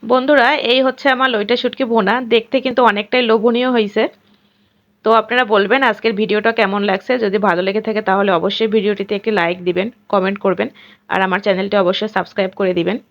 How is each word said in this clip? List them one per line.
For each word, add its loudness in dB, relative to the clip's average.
বন্ধুরা, 2
এই 2
হচ্ছে -2
আমার 0
লইটা 0
শুটকি -2
ভুনা, 2
দেখতে 0
কিন্তু -2
অনেকটাই 0
লোভনীয় 2
হয়েছে। 0
তো 0
আপনারা 0
বলবেন 2
আজকের -2
ভিডিওটা 0
কেমন 0
লাগছে, -2
যদি 0
ভালো 0
লেগে -2
থাকে -2
তাহলে 2
অবশ্যই -2
ভিডিওটিতে 0
একটি -4
লাইক -2
দিবেন, -2
কমেন্ট 0
করবেন, 0
আর 0
আমার -2
চ্যানেলটি 0
অবশ্যই -2
সাবস্ক্রাইব -4
করে 0
দিবেন। -2